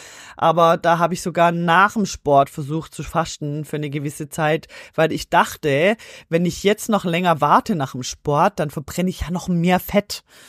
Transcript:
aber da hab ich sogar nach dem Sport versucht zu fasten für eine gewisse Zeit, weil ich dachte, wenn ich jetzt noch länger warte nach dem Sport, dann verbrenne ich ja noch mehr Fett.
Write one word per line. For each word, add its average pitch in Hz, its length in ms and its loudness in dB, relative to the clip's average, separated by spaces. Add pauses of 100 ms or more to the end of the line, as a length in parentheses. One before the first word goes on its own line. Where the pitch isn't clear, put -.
(360)
aber 165 400 4
da 170 240 0
hab 170 120 0
ich 180 80 -6
sogar 170 300 2
nach 170 440 2
dem 208 120 0
Sport 139 420 2
versucht 151 460 -8
zu - 80 -10
fasten 151 640 -6
für 151 120 -10
eine 147 140 -6
gewisse 147 380 -8
Zeit, 156 400 -2 (260)
weil 160 160 2
ich - 200 -6
dachte, 170 680 2 (320)
wenn 170 180 0
ich - 160 -6
jetzt 208 260 0
noch 202 160 0
länger 170 360 0
warte 170 340 2
nach 135 180 -4
dem 127 120 -8
Sport, 156 560 0
dann 151 100 -2
verbrenne 180 400 -6
ich - 120 -6
ja - 100 -8
noch 180 160 -8
mehr 180 320 2
Fett. - 420 -4 (260)